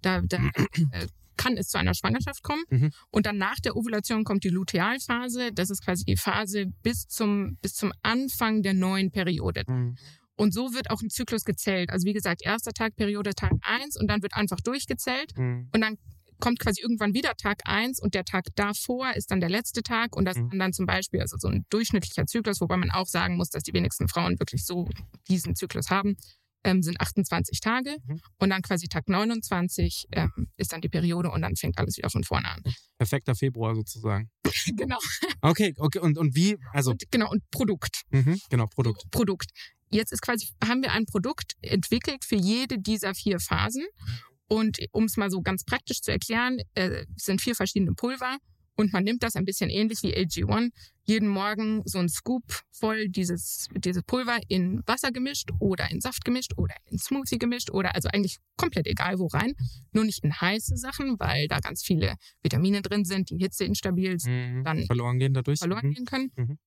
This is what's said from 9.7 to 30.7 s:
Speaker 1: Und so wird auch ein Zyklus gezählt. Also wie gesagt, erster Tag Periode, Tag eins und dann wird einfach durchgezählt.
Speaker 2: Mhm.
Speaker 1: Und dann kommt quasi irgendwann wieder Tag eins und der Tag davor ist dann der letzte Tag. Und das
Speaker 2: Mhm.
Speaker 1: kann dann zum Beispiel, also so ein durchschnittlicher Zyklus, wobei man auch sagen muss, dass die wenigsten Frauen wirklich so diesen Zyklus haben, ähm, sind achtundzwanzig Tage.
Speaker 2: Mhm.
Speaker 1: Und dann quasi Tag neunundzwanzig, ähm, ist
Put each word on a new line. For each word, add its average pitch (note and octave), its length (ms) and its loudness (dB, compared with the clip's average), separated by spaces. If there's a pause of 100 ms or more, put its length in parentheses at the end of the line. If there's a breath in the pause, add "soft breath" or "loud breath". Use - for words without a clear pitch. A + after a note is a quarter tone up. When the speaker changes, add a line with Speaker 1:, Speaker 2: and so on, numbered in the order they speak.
Speaker 1:
Und G#3 180 4
so A#3+ 200 -2
wird C4 160 -4
auch A3 120 -2
ein A3+ 80 -4
Zyklus A3+ 360 -2
gezählt. F#3 460 0
Also F3+ 160 0
wie G#3 60 2
gesagt, F3+ 300 -2
erster A3 280 0
Tag A3 240 -4
Periode, G3+ 400 0
Tag G3 160 0 (100)
eins C4 380 -2
und G#3 80 2
dann G#3 140 2
wird G3 140 -4
einfach G3+ 260 0
durchgezählt. C4 760 -4
Speaker 2:
Mhm. B2 360 -2
Speaker 1:
Und A3 80 6
dann G#3+ 160 0 (420)
kommt A#3+ 200 2
quasi G#3 220 0
irgendwann G#3+ 320 2
wieder C4+ 220 0
Tag - 300 -2
eins A3+ 360 0
und G3 140 0
der F#3 100 0
Tag - 300 -2
davor B3 600 -2
ist - 160 -4
dann F#3+ 80 2
der E3+ 100 2
letzte A3+ 320 -2
Tag. A#3 340 -2
Und G3 100 2
das F2+ 120 0
Speaker 2:
Mhm. A#2+ 120 0
Speaker 1:
kann F#3+ 100 -2
dann F#3 140 2
zum F#3 120 0
Beispiel, - 360 2
also - 160 -4
so - 100 -2
ein - 220 2
durchschnittlicher G3+ 560 0
Zyklus, G#3+ 360 0
wobei F#3 160 2
man F3+ 140 2
auch F#3 160 0
sagen F3+ 300 0
muss, F3 120 0
dass - 140 -6
die E3 100 -8
wenigsten - 340 2
Frauen F3 320 2
wirklich - 260 -2
so F3 240 -2 (400)
diesen E3+ 260 2
Zyklus - 340 -4
haben, G3 260 2 (500 loud breath)
ähm, F#3 160 6
sind E3+ 180 -2
achtundzwanzig - 600 0
Tage. B3+ 360 -2 (100)
Speaker 2:
Mhm. D3+ 120 -6 (200)
Speaker 1:
Und G3 100 4
dann F#3+ 120 2
quasi F3 260 -2
Tag - 200 -4
neunundzwanzig, F#3+ 1040 0
ähm, - 180 2 (280)
ist - 160 -4